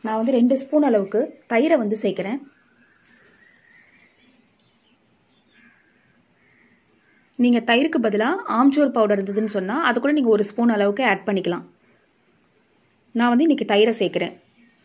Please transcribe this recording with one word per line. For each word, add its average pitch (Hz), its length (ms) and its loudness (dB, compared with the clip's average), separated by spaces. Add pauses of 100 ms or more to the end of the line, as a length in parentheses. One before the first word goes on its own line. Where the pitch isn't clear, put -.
நான் 220 160 -4
வந்து 233 160 -2
ரெண்டு 247 240 4
ஸ்பூன் 294 280 0
அளவுக்கு 208 320 0 (320)
தயிரை 294 300 2
வந்து 214 220 -2
சேர்க்கிறேன். 196 360 -4 (4000)
நீங்க 240 240 4
தயிருக்கு 285 380 2
பதிலா 214 240 0 (260)
ஆம்ச்சூர் 269 400 2
பவுடர் 208 240 2
இருந்ததுன்னு 208 380 -4
சொன்னா, 190 180 -4 (120)
அது 240 160 0
கூட 285 140 0
நீங்க 240 180 2
ஒரு 208 140 0
ஸ்பூன் 233 280 0
அளவுக்கு 202 340 0
ஆட் 190 160 -2
பண்ணிக்கலாம். 185 400 -4 (1500)
நான் 240 140 2
வந்து 262 140 2
இன்னைக்கு 247 260 0
தயிரை 220 280 4
சேர்க்கிறேன், 175 340 -4 (500)